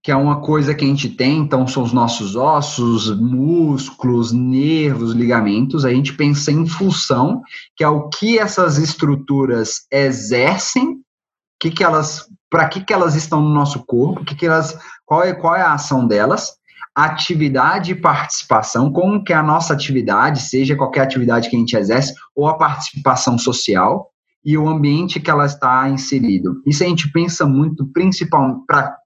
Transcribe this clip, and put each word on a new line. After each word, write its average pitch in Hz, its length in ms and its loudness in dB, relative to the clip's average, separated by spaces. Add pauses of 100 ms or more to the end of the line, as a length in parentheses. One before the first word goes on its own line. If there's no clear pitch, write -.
que 147 80 -4
é 139 40 2
uma 143 260 0
coisa 151 320 0
que 143 100 -2
a 135 40 2
gente 139 220 0
tem, 139 300 0
então 131 280 0
são 127 160 -2
os 113 100 -2
nossos 117 420 -2
ossos, 120 840 0
músculos, 127 1120 0
nervos, 131 800 0
ligamentos. 120 760 0
A 123 60 2
gente 143 220 0
pensa 147 380 0
em 165 140 2
função, 175 760 0 (340)
que - 80 -2
é 151 40 2
o 151 220 -2
que 220 300 0
essas 185 380 0
estruturas 135 1120 -2
exercem, 135 1080 0 (580)
que 160 100 -2
que 180 140 -2
elas, 156 440 0 (220)
pra 160 180 2
que 190 140 -6
que 214 120 -2
elas 170 220 2
estão 156 260 -2
no 151 80 2
nosso 143 360 0
corpo, 135 400 -2
que 143 100 -8
que 175 120 -2
elas, 160 300 0 (280)
qual 160 180 2
é, 180 100 0
qual 165 220 0
é 185 60 0
a 156 120 2
ação 131 340 0
delas, 107 480 0 (400)
atividade 156 960 0
e 180 40 -2
participação, 139 960 0
como 196 320 0
que - 80 -4
é 160 40 2
a 156 80 2
nossa 160 300 0
atividade, 127 680 0
seja 135 340 0
qualquer 139 260 -2
atividade 120 480 0
que 123 60 -2
a 117 40 2
gente 117 160 0
exerce, 110 380 0 (220)
ou 147 120 2
a 156 100 0
participação 139 800 0
social, 113 720 0 (340)
e 151 140 2
o 151 100 2
ambiente 156 520 0
que 151 100 -4
ela 147 160 2
está 131 420 0
inserido. 113 800 -2
Isso 147 180 2
a 180 40 2
gente 160 240 -2
pensa 170 340 0
muito, 143 420 2
principalmente 160 800 0
pra - 300 0 (100)